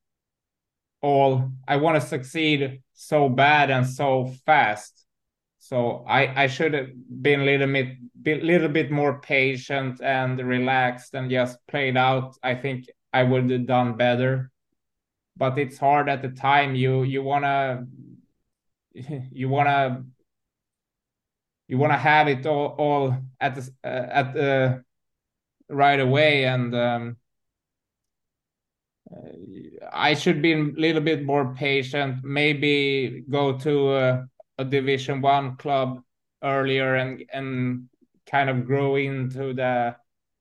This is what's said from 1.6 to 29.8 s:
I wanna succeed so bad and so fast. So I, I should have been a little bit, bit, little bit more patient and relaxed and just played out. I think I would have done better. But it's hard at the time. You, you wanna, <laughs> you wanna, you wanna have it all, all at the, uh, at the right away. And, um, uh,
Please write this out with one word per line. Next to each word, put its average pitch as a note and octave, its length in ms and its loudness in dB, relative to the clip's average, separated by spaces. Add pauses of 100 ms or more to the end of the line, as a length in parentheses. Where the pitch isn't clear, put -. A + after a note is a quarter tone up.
I C#3+ 100 0
wanna D#3 240 2
succeed C#3 840 -2 (120)
so D3 340 2
bad C#3 420 4
and B2+ 160 2
so C3 460 -2 (140)
fast. B2 480 2 (640)
So A#2+ 480 -4
I, C3 360 2
I - 20 2
should D3+ 280 -2
have C3 140 -4 (340)
been C#3+ 180 4
a C#3 40 0
little C#3 220 2
bit, C3+ 220 0 (340)
bit, D#3 200 -2
little E3 260 4
bit D3 220 -2
more C#3+ 300 0
patient C3+ 800 -2
and C3 380 -2
relaxed B2+ 760 -2
and C3 160 -6
just B2 360 -2
played C3+ 300 -2
out. C3 460 0
I B2+ 120 -2
think B2+ 320 -8 (260)
I C3 100 4
would B2+ 280 2
have B2 160 -2
done B2 300 0
better. B2+ 540 0 (840)
But C3 220 -2
it's C3 200 -4
hard C#3+ 300 2
at C3 140 -2
the C3 80 -6
time. C#3 440 2
You, C3 280 0
you C3+ 200 -2
wanna, C3+ 640 -2 (1080)
<laughs> - 20 -20
you C3 540 -8
wanna, C#3 560 0 (1600)
you C3 80 -4
wanna C#3+ 220 4
have D3+ 300 4
it C3 180 -2
all, D3 220 0 (100)
all C#3+ 380 0 (220)
at C3 160 -2
the, C3 160 -12 (140)
uh, B2 40 -8
at C3 460 -2
the C3+ 480 2 (840)
right C#3 320 4
away. C#3 460 4
And, B2 280 -2
um, A#2+ 420 -2 (2000)
uh, F2+ 800 -20